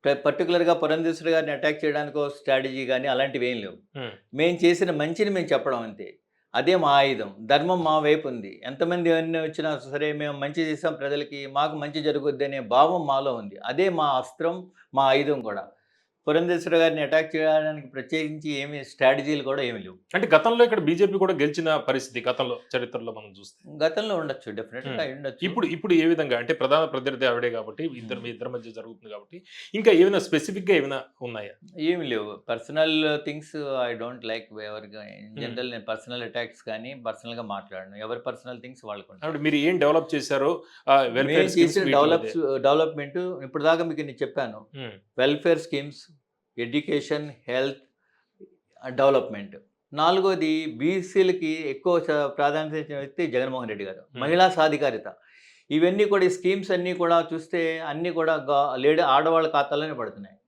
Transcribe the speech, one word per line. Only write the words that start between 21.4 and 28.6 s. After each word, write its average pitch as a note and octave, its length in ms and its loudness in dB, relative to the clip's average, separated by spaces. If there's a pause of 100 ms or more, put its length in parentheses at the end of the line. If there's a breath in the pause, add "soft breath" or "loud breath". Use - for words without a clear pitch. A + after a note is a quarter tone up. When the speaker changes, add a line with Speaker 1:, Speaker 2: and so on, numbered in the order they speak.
Speaker 2:
పరిస్థితి C3 440 -2
గతంలో B2 360 -2 (140)
చరిత్రలో A#2+ 420 -6
మనం G#2+ 200 -18
చూస్తే? G2 240 -20 (240)
Speaker 1:
గతంలో F#3 360 -2
ఉండొచ్చు, D3 360 -6
డెఫినెట్‌గా B2 400 -10
Speaker 2:
Hmm. B2 100 -6
Speaker 1:
అయి C3 100 -6
ఉండొచ్చు. C3+ 300 -10
Speaker 2:
ఇప్పుడు, F#3 240 -2
ఇప్పుడు E3+ 280 -2
ఏ D#3+ 120 6
విధంగా D#3 320 2
అంటే B2 160 -2
ప్రధాన D3+ 300 2
ప్రత్యర్థి C3 420 -4
ఆవిడే A#2+ 240 0
కాబట్టి A2+ 340 -8 (140)
ఇద్దరు, A2+ 220 -10
Speaker 1:
Hmm. A#2 120 -10
Speaker 2:
ఇద్దరి B2 200 -10
మధ్య A#2 240 -12